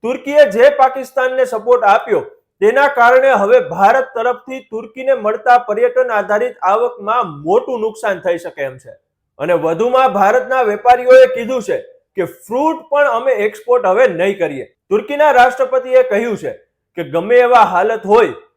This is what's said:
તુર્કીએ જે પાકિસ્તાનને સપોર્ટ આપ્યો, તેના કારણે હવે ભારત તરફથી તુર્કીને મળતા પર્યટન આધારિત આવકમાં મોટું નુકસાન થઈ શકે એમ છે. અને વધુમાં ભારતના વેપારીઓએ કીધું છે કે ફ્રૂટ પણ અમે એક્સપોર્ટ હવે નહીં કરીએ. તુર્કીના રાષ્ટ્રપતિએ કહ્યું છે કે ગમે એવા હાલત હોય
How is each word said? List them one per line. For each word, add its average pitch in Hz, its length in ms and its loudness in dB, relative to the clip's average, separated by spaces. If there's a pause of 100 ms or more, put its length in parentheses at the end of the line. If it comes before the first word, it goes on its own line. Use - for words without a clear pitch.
તુર્કીએ 277 480 2
જે 247 260 4
પાકિસ્તાનને 262 680 0
સપોર્ટ 233 380 0
આપ્યો, 202 400 0 (360)
તેના 269 340 2
કારણે 254 380 2
હવે 214 260 0 (100)
ભારત 226 460 0
તરફથી 247 460 -6 (100)
તુર્કીને 254 440 -6
મળતા 226 420 0 (100)
પર્યટન 240 440 -2
આધારિત 214 460 -4 (140)
આવકમાં 226 640 -4 (120)
મોટું 220 360 -2
નુકસાન 214 440 -6
થઈ 175 140 -2
શકે 165 240 -12
એમ 131 160 -10
છે. 123 140 -20 (460)
અને 165 160 -2
વધુમાં 202 600 0
ભારતના 254 540 0
વેપારીઓએ 247 680 4
કીધું 233 280 -6
છે 170 160 -6 (380)
કે 180 100 -4
ફ્રૂટ 311 640 -4
પણ 285 180 2 (100)
અમે 254 140 -2 (140)
એક્સપોર્ટ 220 440 -2
હવે 233 180 2
નહીં 190 300 -2
કરીએ. 151 280 -6 (240)
તુર્કીના 285 480 0
રાષ્ટ્રપતિએ 254 720 2
કહ્યું 214 320 -2
છે 135 100 -8 (460)
કે 165 160 -8
ગમે 208 320 2
એવા 240 260 4
હાલત 214 320 -2
હોય 196 300 2 (220)